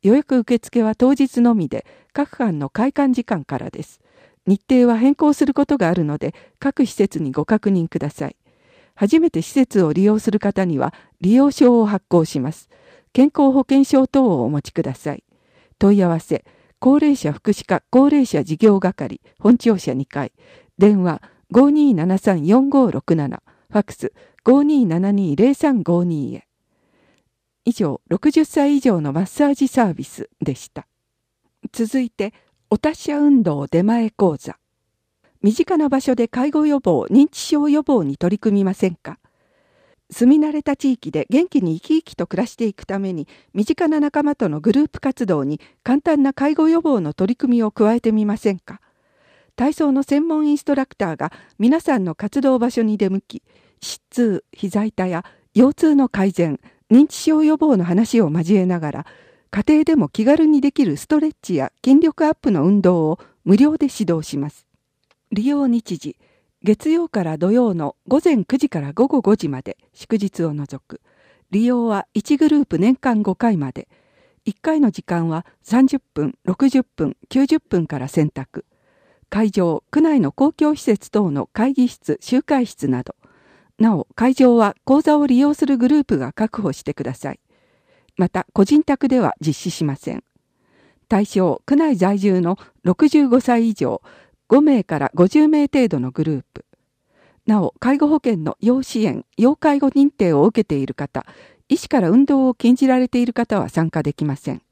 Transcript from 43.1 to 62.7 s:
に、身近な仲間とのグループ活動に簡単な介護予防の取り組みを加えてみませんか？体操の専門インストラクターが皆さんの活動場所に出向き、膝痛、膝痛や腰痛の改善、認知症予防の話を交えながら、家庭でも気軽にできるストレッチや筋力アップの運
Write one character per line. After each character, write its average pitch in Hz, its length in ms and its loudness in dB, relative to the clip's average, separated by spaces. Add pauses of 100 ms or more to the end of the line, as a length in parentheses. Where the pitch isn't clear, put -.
に、 156 160 -8 (240)
身 208 140 -4
近 320 220 -2
な 302 120 0
仲 294 220 -2
間 294 120 -2
と 208 140 -4
の 151 120 -6
グ 196 120 0
ル 277 120 2
ー - 40 -4
プ - 120 -14
活 196 260 -6
動 156 180 -2
に 151 160 -6 (220)
簡 269 180 0
単 302 220 0
な 269 100 0
介 285 220 -2
護 311 160 2
予 330 100 2
防 294 200 0
の 151 120 -6
取 196 200 -2
り - 40 -4
組 240 220 0
み 226 40 0
を 214 80 -2
加 214 220 0
え 240 80 0
て 226 100 0
み 214 140 0
ま 208 140 -4
せ 208 140 -2
ん 185 60 -6
か？ - 220 -20 (760)
体 277 200 -2
操 294 180 -2
の 277 100 0
専 285 240 -2
門 302 220 -2
イ 294 60 2
ン 294 40 -2
ス - 60 -10
ト 285 100 -2
ラ 262 120 -4
ク - 100 -20
タ 175 160 -6
ー 151 40 -8
が - 160 -6 (260)
皆 254 220 2
さ 285 180 -2
ん 190 60 -2
の 165 100 -6
活 208 260 -6
動 262 180 2
場 240 120 -2
所 240 120 -2
に 214 140 -2
出 190 140 -2
向 196 100 -4
き、 - 220 -18 (380)
膝 - 200 -16 (100)
痛、 226 420 -2
膝 202 340 -4
痛 185 200 -6
や 180 180 -6 (300)
腰 247 200 4
痛 311 200 2
の 277 140 2
改 196 240 -2
善、 160 260 -2 (320)
認 262 160 6
知 - 80 -10
症 311 300 0
予 311 120 2
防 294 200 2
の 175 80 0
話 214 360 0
を 165 100 2
交 170 280 0
え 185 80 2
な 180 140 -2
が 151 100 -6
ら、 - 160 -12 (440)
家 208 160 -4
庭 311 180 4
で 320 100 2
も 208 140 2
気 - 160 -4
軽 311 220 4
に 302 140 4
で 277 120 0
き 285 120 0
る 151 120 -2
ス - 100 -14
ト 302 140 0
レ 311 80 -2
ッ - 140 -8
チ 185 120 -6
や 135 160 -4 (140)
筋 269 160 6
力 320 260 0
ア 311 40 2
ッ 320 40 0
プ - 160 -4
の 156 140 0
運 202 160 2